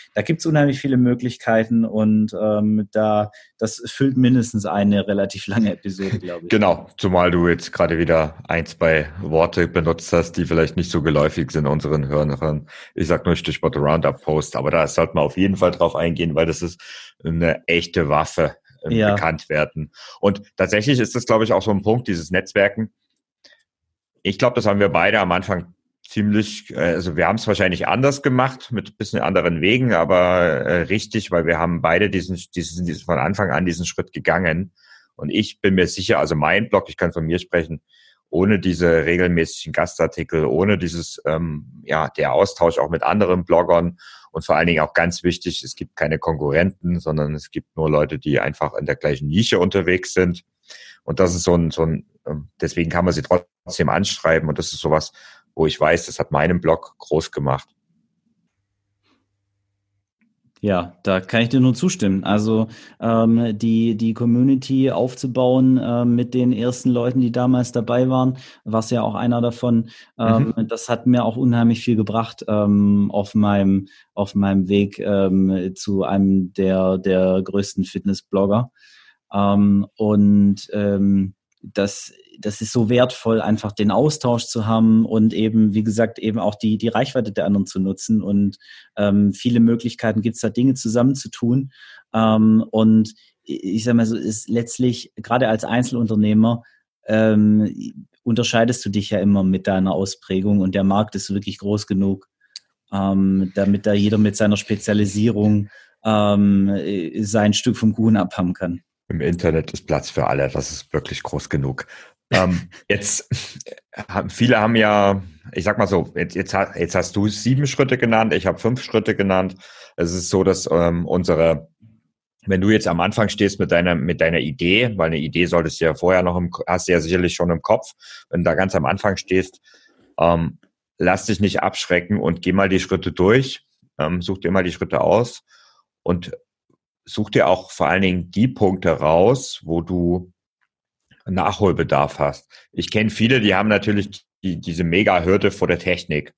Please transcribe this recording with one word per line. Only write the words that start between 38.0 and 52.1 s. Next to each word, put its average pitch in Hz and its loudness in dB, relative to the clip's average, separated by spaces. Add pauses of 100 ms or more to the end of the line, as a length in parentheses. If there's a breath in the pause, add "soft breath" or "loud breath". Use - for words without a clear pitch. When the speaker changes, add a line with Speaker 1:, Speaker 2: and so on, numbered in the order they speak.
Speaker 2:
ohne 95 2
diese 82 2
regelmäßigen 87 0
Gastartikel, 80 -2
ohne 90 0
dieses, 82 -8
ähm, 78 -6
ja, 76 -2
der 71 -2
Austausch 85 0
auch 71 0
mit 82 -4
anderen 90 2
Bloggern 87 2 (340 loud breath)
und 80 -8
vor 80 2
allen 82 2
Dingen 82 2
auch 78 -2
ganz 87 0
wichtig, 87 -4
es 67 -14
gibt - -14
keine 78 -2
Konkurrenten, 82 -2
sondern 76 -2
es - -14
gibt - -12
nur 78 0
Leute, 76 0
die 69 -2
einfach 73 -4
in - -6
der 69 0
gleichen 73 -4
Nische 95 0
unterwegs 90 0
sind. 90 0 (600 loud breath)
Und - -4
das 90 4
ist 87 -4
so 87 4
ein, 82 2
so 82 -2
ein, 80 -2 (220)